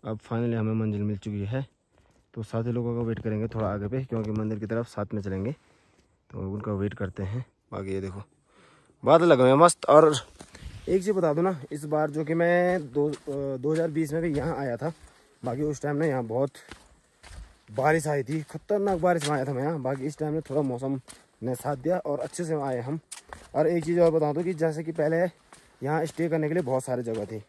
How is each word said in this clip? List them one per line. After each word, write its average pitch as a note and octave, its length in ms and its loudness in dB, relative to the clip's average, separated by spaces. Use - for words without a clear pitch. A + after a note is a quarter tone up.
अब G#2+ 160 -6
finally A#2 360 -2
हमें A2 200 0
मंजिल G#2+ 260 0
मिल G#2 160 -2
चुकी G2+ 280 -6
है, C3 200 -4
तो A2+ 100 -8
साथी A#2 280 -4
लोगों A#2 240 -2
का A#2 60 -2
wait A2+ 180 -2
करेंगे G#2+ 280 -2
थोड़ा A2 200 -2
आगे G2+ 200 -2
पे, C3 180 -2
क्योंकि A2 260 -4
मंदिर G#2+ 280 -2
की A2 60 -8
तरफ A2+ 220 -2
साथ - 260 -8
में G#2 80 -4
चलेंगे, F#2+ 300 -4
तो F#2+ 220 -8
उनका G#2 220 -6
wait G2+ 200 -2
करते G2 300 -8
हैं। A2 220 -6
बाकी F#2+ 200 -8
ये F#2+ 80 -4
देखो F#2+ 220 -10
बादल E3 240 8
लगे C#3 140 8
हुए B2+ 100 8
हैं C3+ 60 8
मस्त। E3+ 280 8
और D3+ 280 10
एक F#3 160 2
चीज़ G3+ 80 0
बता E3+ 220 2
दूँ E3 100 2
ना, F#3 160 0
इस D3 140 -10
बार D3+ 260 0
जो D3+ 140 -4
कि D#3 80 -2
मैं F3 580 2
दो, D3 180 0
अ, D3 40 -4
दो C#3 160 -2
हज़ार E3 180 0
बीस D3+ 220 -2
में E3 80 -2
भी E3 120 -2
यहाँ D3 240 -2
आया C3 200 -4
था, D#3+ 160 -6
बाकी C3 200 -4
उस D3 180 -4
टाइम C#3+ 140 -2
ना D3+ 100 0
यहाँ C3 200 0
बहुत B2 260 -2
बारिश D3 360 2
आई C#3+ 160 0
थी, D3+ 200 -4
खतरनाक G3 560 -2
बारिश E3 300 2
में D3+ 60 0
आया B2+ 100 0
था C#3 80 -4
मैं C3 100 -2
यहाँ। D3+ 180 -2
बाकी C3 240 -4
इस D3+ 120 -6
time D3+ 160 -2
में D#3 80 -2
थोड़ा C#3+ 220 -2
मौसम C3+ 360 -2
ने B2+ 120 -2
साथ C#3+ 220 -4
दिया D#3 220 0
और C#3+ 200 -4
अच्छे C3 260 -6
से D#3 160 -2
आए C3 200 -2
हम। C#3+ 180 -6
और D#3 120 4
एक E3+ 180 2
चीज़ E3+ 140 0
और E3+ 120 8
बता D3+ 220 2
दूँ E3 100 -2
कि F3+ 100 -2
जैसे D#3+ 300 -2
कि D#3 80 -6
पहले D#3+ 260 0
यहाँ D#3+ 220 0
stay E3 240 -4
करने D#3 180 0
के D3 60 -2
लिए F3 100 0
बहुत B2+ 200 0
सारी B2 200 -2
जगह A2+ 220 -4
थी G#2+ 240 -8